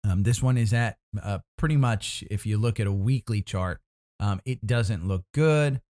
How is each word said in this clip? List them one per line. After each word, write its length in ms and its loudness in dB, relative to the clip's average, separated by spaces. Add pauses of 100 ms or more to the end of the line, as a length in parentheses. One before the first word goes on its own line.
Um, 140 2
this 220 2
one 140 4
is 140 2
at, 260 0 (260)
uh, 160 -4 (180)
pretty 180 2
much, 540 0
if 160 -4
you 140 0
look 200 0
at 60 0
a 60 0
weekly 500 0
chart, 400 -4 (380)
um, 260 -2
it 220 -6
doesn't 400 0
look 160 -2 (100)
good. 580 2